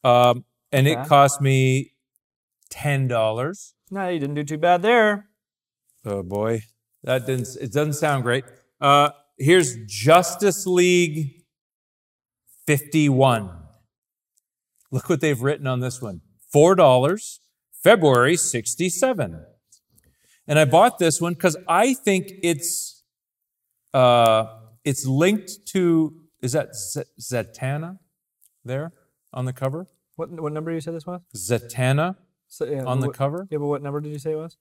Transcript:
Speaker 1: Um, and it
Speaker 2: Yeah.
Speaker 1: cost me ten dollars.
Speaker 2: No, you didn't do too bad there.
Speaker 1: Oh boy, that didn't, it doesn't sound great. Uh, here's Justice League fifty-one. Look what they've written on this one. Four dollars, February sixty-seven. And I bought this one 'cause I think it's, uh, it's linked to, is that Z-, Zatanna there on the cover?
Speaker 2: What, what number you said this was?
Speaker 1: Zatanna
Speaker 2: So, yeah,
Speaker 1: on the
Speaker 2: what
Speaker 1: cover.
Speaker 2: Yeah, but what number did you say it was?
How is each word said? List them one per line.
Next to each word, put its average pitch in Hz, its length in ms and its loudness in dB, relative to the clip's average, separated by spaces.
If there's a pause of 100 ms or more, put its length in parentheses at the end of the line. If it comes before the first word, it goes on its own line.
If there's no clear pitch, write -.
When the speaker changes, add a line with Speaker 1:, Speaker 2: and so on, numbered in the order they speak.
Speaker 1:
Um, 123 420 4 (280)
and 135 160 2
it - 40 2
Speaker 2:
Yeah. 131 140 -4
Speaker 1:
cost 143 340 4
me 131 520 0 (800)
ten 139 380 -4
dollars. 120 680 -4 (160)
Speaker 2:
No, 190 180 -8
you 175 100 -4
didn't 143 180 -6
do 147 80 -6
too 151 140 -8
bad 175 240 2
there. 214 460 2 (760)
Speaker 1:
Oh 101 180 -6
boy, 107 400 -4 (420)
that 127 220 -4
didn't, 127 220 -6 (120)
it 117 120 -10
doesn't 147 220 -2
sound 143 300 -2
great. 123 200 -2 (360)
Uh, 143 300 4 (280)
here's 143 380 2 (100)
Justice 165 800 2
League 175 760 0 (1200)
fifty-one. 135 840 2 (1400)
Look 131 180 -6
what 156 120 0
they've 147 200 0
written 143 260 -4
on 127 140 -4
this 123 200 -8
one. 95 200 -12 (320)
Four 165 220 8
dollars, 151 680 4 (320)
February 156 640 4
sixty-seven. 160 1080 -4 (1000)
And 151 120 2
I 156 60 6
bought 170 340 4
this 165 220 0
one 170 160 -4
'cause 170 200 -2 (120)
I 220 260 2
think 190 380 -2 (100)
it's, - 640 -6 (880)
uh, 117 520 4 (380)
it's 135 220 -4
linked 170 600 -2
to, 165 560 -2 (180)
is 120 120 -4
that 143 220 -4
Z-, 113 280 -10 (180)
Zatanna 139 800 -8 (640)
there 139 280 -8 (400)
on 127 120 -8
the 127 80 -8
cover? 135 340 -8 (300)
Speaker 2:
What, 160 140 -10 (100)
what 151 120 -8
number 160 200 -8
you 165 80 -6
said 165 140 -12
this 165 120 -14
was? 180 140 -12 (160)
Speaker 1:
Zatanna 127 800 -4 (320)
Speaker 2:
So, - 160 -10
yeah, 135 200 -6
Speaker 1:
on 127 160 -4
the 139 80 -2
Speaker 2:
what 135 80 -10
Speaker 1:
cover. 156 340 -6
Speaker 2:
Yeah, 151 80 -6
but 143 80 -6
what 143 160 -4
number 143 180 -8
did 151 120 -12
you 147 60 -12
say 156 140 -6
it 156 40 -4
was? 160 240 -14